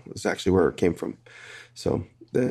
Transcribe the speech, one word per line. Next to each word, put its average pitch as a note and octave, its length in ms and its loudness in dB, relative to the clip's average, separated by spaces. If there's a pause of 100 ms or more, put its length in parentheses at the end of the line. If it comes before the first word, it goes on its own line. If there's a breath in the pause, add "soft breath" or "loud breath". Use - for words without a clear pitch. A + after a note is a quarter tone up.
It's - 180 -8
actually F#2 280 0
where E2+ 160 6
it - 80 -10
came F2 160 2
from. - 240 -8 (560 loud breath)
So, - 320 -2 (280)
uh, B2+ 180 0